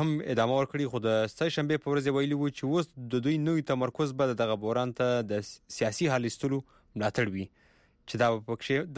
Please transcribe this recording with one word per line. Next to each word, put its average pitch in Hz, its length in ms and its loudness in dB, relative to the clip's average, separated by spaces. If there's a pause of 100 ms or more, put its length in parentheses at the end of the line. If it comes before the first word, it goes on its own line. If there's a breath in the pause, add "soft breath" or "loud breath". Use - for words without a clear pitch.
هم 156 100 2 (220)
ادامه 117 260 4
ورکړي، 143 320 -2
خو 123 160 -2
د - 20 4 (240)
سه 165 220 -2
شنبې 151 300 0
په 147 80 -4
ورځ 143 140 0
یې 139 100 2
ویلي 143 240 0
وو 143 160 0
چې - 160 -10
اوس 170 140 2 (280)
د 123 120 0
دوی 156 100 2 (100)
نوی 160 240 2
تمرکز 131 500 0
به 139 120 4
د 110 100 -2
دغه 110 120 2 (100)
بحران 120 360 0
ته 123 60 2 (240)
د - 20 -2 (140)
س-، - 100 -16 (220)
سیاسي 113 340 0
حل 120 160 0
ایستلو 139 320 -2
ملاتړ - 640 -4 (100)
وي، 95 100 -4 (600 soft breath)
چې - 140 -12
دا 120 120 6
به 110 60 -4 (100)
پکښې، 135 260 -2 (220)